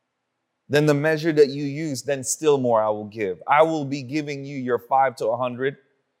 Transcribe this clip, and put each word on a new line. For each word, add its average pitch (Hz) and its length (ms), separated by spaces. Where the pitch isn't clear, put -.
then 147 160
the 151 80
measure 156 400
that 147 160
you 143 160
use, 143 380
then 135 220
still 147 340
more 120 240
I 107 80
will 107 160
give. 101 400
I 147 160
will 160 240
be 139 160
giving 143 420
you 139 140
your 123 200
five 135 380
to 123 120
a 117 80
hundred, 127 420